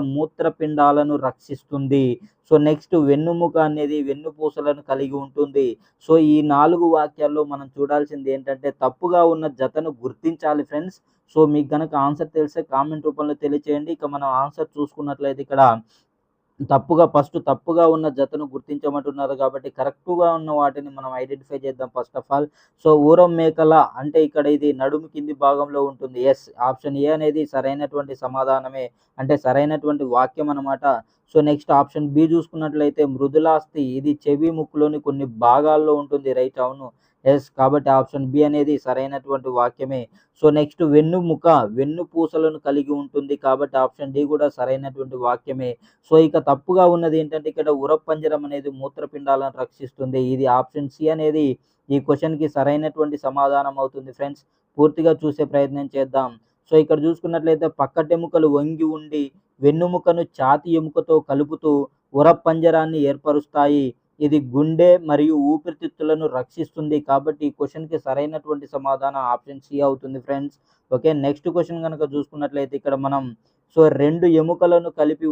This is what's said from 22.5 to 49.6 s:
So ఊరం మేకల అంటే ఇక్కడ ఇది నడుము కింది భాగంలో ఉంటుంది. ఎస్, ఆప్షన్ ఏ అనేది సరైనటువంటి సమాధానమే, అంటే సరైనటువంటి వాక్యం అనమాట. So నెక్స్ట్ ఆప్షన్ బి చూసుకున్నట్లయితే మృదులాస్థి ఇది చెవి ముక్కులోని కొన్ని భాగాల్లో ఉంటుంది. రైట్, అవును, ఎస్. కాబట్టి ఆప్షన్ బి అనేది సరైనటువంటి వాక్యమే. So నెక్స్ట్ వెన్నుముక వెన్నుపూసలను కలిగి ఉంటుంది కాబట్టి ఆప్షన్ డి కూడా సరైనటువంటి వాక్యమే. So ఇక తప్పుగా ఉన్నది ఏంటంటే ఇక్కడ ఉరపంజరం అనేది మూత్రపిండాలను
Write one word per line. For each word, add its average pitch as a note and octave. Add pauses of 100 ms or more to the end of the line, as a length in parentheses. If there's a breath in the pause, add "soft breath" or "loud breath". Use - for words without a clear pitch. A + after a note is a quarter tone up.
So D#3+ (200)
ఊరం F3
మేకల D#3+ (280)
అంటే D3+ (100)
ఇక్కడ D3 (100)
ఇది C#3+ (100)
నడుము D3+
కింది D3
భాగంలో C#3+
ఉంటుంది. C3 (140)
ఎస్, - (240)
ఆప్షన్ C#3
ఏ - (120)
అనేది D3+ (100)
సరైనటువంటి C#3
సమాధానమే, C3 (340)
అంటే C3+ (100)
సరైనటువంటి D3 (100)
వాక్యం C#3
అనమాట. C#3 (500)
So D#3 (100)
నెక్స్ట్ D3
ఆప్షన్ D3
బి D3+ (100)
చూసుకున్నట్లయితే D3+ (100)
మృదులాస్థి D#3 (160)
ఇది C#3+ (140)
చెవి D3
ముక్కులోని D3+ (100)
కొన్ని C#3 (180)
భాగాల్లో D3+
ఉంటుంది. C#3
రైట్, C3
అవును, C3 (380)
ఎస్. C#3 (120)
కాబట్టి C3+ (100)
ఆప్షన్ C3+
బి C#3+
అనేది D3 (100)
సరైనటువంటి C3+
వాక్యమే. B2+ (400 soft breath)
So D#3 (120)
నెక్స్ట్ D3 (120)
వెన్నుముక E3 (320)
వెన్నుపూసలను D#3+
కలిగి C#3+
ఉంటుంది C#3+ (100)
కాబట్టి C3+
ఆప్షన్ C3+
డి C#3+ (100)
కూడా D3 (100)
సరైనటువంటి C3
వాక్యమే. B2+ (380 soft breath)
So D#3+ (120)
ఇక D#3 (120)
తప్పుగా F3+ (100)
ఉన్నది E3
ఏంటంటే D3+
ఇక్కడ D3+ (140)
ఉరపంజరం D#3
అనేది C#3+ (100)
మూత్రపిండాలను C#3